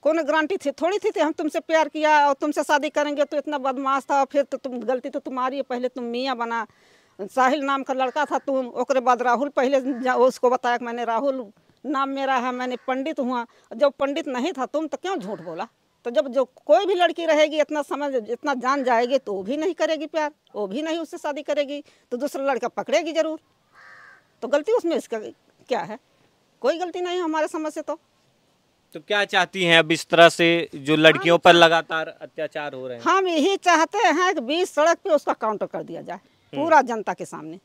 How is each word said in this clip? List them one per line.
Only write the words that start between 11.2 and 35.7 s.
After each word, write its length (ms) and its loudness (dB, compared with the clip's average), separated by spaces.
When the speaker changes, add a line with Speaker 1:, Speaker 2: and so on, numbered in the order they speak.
Speaker 1:
नाम 220 -2
मेरा 280 -2
है, 160 -2
मैंने 240 -6
पंडित 440 -4
हुआ। 260 -4
जब 220 2
पंडित 300 -2
नहीं 240 -4
था 140 -4
तुम 200 -4
तो 100 -8
क्यों 220 -6
झूठ 220 -10
बोला? 260 -10
तो 60 -4
जब 180 0
जो 160 0
कोई 420 2
भी 80 2
लड़की 320 0
रहेगी 340 4
इतना 220 0
समझ, 320 -4
इतना 400 -2
जान 300 -2
जाएगी 340 2
तो 140 -6
वो 100 -6
भी 140 -4
नहीं 180 -2
करेगी 320 -2
प्यार, 240 -4
वो 120 -4
भी 160 -6
नहीं 160 -4
उससे 200 -10
शादी 240 -8
करेगी, 420 -4
तो 60 -6
दूसरा 280 -4
लड़का 240 -2
पकड़ेगी 440 -2
जरूर। 260 -2
तो 60 -8
गलती 240 0
उसमें 240 0
इसका 220 -6
क्या 120 -2
है? 180 -10
कोई 180 0
गलती 220 -6
नहीं 160 -4
है 60 -2
हमारे 260 -2
समझ 240 -6
से। 100 -10
तो 160 -8
Speaker 2:
तो 60 -12
क्या 240 0
चाहती 400 0
हैं 140 6
अब 140 4
इस 160 -4
तरह 200 10
से 460 2
जो 220 0
लड़कियों 380 6
Speaker 1:
हम 40 4
Speaker 2:
पर 140 8
Speaker 1:
चाह-, 100 10
Speaker 2:
लगातार 600 2
अत्याचार 520 -8
हो 140 -10
रहे 80 -10
हैं? 80 -16
Speaker 1:
हम 240 4
यही 280 2
चाहते 420 2
हैं 360 2
कि 60 -4
बीच 280 -2
सड़क 360 2
पे 60 -2
उसका 220 2
काउंटर 340 -4
कर 160 -8